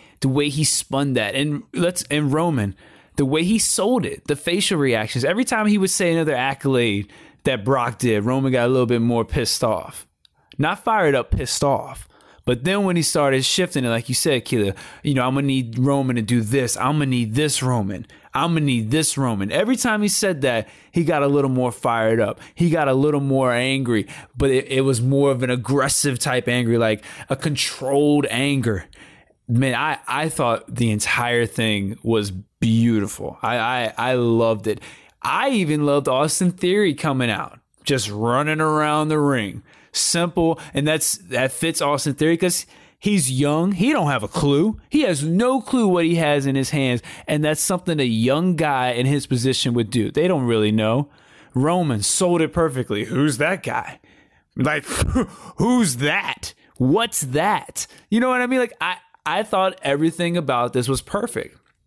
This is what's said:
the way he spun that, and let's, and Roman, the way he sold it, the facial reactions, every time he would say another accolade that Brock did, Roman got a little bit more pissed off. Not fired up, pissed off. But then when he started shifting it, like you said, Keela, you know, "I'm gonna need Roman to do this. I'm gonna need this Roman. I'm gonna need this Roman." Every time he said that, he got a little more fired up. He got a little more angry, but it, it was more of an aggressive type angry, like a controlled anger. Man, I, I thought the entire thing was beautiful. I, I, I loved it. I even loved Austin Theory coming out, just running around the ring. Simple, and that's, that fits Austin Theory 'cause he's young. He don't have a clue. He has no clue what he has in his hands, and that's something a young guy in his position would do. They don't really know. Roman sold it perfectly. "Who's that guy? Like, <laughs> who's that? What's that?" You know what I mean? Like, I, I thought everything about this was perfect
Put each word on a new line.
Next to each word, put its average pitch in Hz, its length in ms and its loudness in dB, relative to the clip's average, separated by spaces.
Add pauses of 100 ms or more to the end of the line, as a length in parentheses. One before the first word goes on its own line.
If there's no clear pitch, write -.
(200)
the 135 80 0
way 143 200 2
he 143 140 -2
spun 139 520 -2
that, 110 200 0
and 143 300 -2 (100)
let's, 175 340 -2
and 147 240 0
Roman, 147 440 0 (400)
the 143 100 2
way 151 160 0
he 214 160 2
sold 214 480 0
it, - 220 -8
the 147 80 0
facial 175 420 -2
reactions, 117 460 0
every 190 200 0
time 220 220 0
he 208 100 4
would 190 140 2
say 175 220 0
another 156 240 0
accolade 123 760 0 (320)
that 123 200 -2
Brock 120 340 0
did, 107 260 2
Roman 131 280 0
got 123 160 2
a - 20 2
little 127 160 2
bit 117 160 2
more 117 220 2
pissed - 400 -2
off. - 420 -4 (500)
Not 170 280 -2
fired 185 320 2
up, 120 160 -4
pissed - 320 -2
off. - 440 -2 (360)
But 123 200 -2
then 196 180 0
when 185 140 2
he 165 60 2
started 139 420 2
shifting 160 400 -2
it, 120 40 0
like 117 200 -2
you 127 80 -2
said, 135 280 0
Keela, 101 300 0 (300)
you 147 100 0
know, 127 100 0
"I'm 131 100 0
gonna 139 120 0
need 127 320 -2
Roman 131 380 2
to 117 60 0
do 120 180 0
this. 117 360 0
I'm 127 180 0
gonna 147 120 0
need 120 300 0
this 147 260 0
Roman. 110 420 -2 (300)
I'm 165 200 0
gonna 156 120 0
need 117 240 0
this 151 260 0
Roman." 110 360 -2
Every 214 240 0
time 214 260 0
he 208 60 2
said 185 320 -2
that, 120 280 0 (220)
he 165 140 0
got 151 180 0
a 139 60 2
little 143 220 2
more 127 200 0
fired 113 480 0
up. 110 220 -2 (160)
He 175 120 2
got 151 200 0
a 131 60 4
little 143 260 2
more 135 320 2
angry, 123 560 0 (280)
but 135 140 2
it, 131 160 2
it 131 140 0
was 135 200 2
more 139 300 4
of 127 140 0
an 123 60 0
aggressive 131 680 0
type 127 300 -2
angry, 120 300 2
like 110 260 0 (240)
a 135 80 -2
controlled 143 920 0
anger. 120 580 0 (640)
Man, 123 280 2
I, 143 220 -2 (100)
I 151 200 -2
thought 120 460 -2
the 117 160 0
entire 120 560 0
thing 107 560 -2
was 107 300 0
beautiful. 110 1120 0
I, 117 140 -2
I, 117 400 -2
I 127 180 0
loved 113 520 2
it. 104 140 -2 (400)
I 202 300 -2
even 156 360 0
loved 143 220 2
Austin 151 420 2
Theory 180 440 0
coming 131 360 -2
out, - 300 -6 (240)
just 113 260 -2
running 127 500 0
around 151 480 2
the 156 120 0
ring. 127 420 0 (320)
Simple, 170 640 0 (140)
and 143 160 0
that's, 156 300 -2
that 127 340 -2
fits 160 300 -2
Austin 143 320 0
Theory 165 240 2
'cause 180 260 -2 (340)
he's 185 320 0
young. 151 420 2
He 202 200 2
don't 208 140 2
have 131 160 0
a 104 60 -6
clue. 151 600 2
He 302 140 2
has 170 200 0
no 226 380 2
clue 240 260 0
what 175 200 4
he 170 80 2
has 147 320 2
in 139 80 0
his 135 160 0
hands, 131 320 0 (260)
and 156 160 0
that's 156 160 0
something 180 400 -2
a 135 40 2
young 131 520 2
guy 135 360 0
in 120 120 -2
his 139 220 0
position 123 480 0
would 117 160 0
do. 113 200 0
They 170 180 2
don't 156 160 0
really 107 280 2
know. 110 380 0 (420)
Roman 143 500 0
sold 175 380 2
it 156 140 -2
perfectly. 131 500 -2
"Who's 127 320 0
that 165 260 -2
guy? - 380 -8 (560)
Like, 151 300 -2
<laughs> - 720 -4
who's 220 380 2
that? 143 580 -4 (240)
What's 190 420 0
that?" 151 640 -2 (220)
You 220 120 2
know 254 100 2
what 254 100 0
I 247 60 -2
mean? 254 140 0
Like, 240 200 -4
I, 180 160 -4 (300)
I 175 160 0
thought 190 400 0
everything 165 560 0
about 123 340 0
this 123 160 0
was 135 140 -2
perfect - 560 -6 (280)